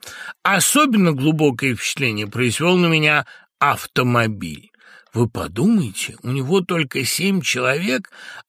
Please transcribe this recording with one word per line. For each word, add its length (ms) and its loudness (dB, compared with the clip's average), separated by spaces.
Особенно 720 4
глубокое 640 2
впечатление 520 -4
произвёл 500 0
на 100 4
меня 380 2
автомобиль. 1120 0
Вы 160 0
подумайте, 920 -2
у 80 -6
него 300 0
только 440 -2
семь 360 0
человек, 680 -2